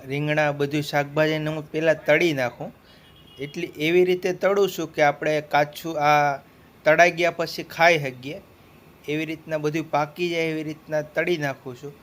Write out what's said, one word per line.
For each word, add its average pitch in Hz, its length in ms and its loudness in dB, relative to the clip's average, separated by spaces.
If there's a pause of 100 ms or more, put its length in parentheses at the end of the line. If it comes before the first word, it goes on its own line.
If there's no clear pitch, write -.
રીંગણા, 151 480 0
બધું 143 300 -2
શાકભાજીને 151 680 -2
હું 156 200 -8
પહેલાં 160 340 0
તળી 160 280 4
નાખું. 135 400 -6 (680)
એટલી 147 280 -8
એવી 165 380 2
રીતે 180 280 0
તળું 190 380 2
છું 165 240 -8
કે 156 80 2
આપણે 151 380 2
કાચું 147 600 -2
આ 147 340 4 (480)
તળાઈ 165 260 6
ગયા 170 200 0
પછી 165 320 -6
ખાઈ 165 360 4
શકીએ, 139 440 -10 (680)
એવી 151 160 -2
રીતના 156 340 -8
બધું 151 320 -4
પાકી 151 400 -2
જાય 170 120 -2
એવી 160 200 -2
રીતના 151 400 -6
તળી 160 340 -2
નાખું 135 400 -6
છું. 143 160 -16 (100)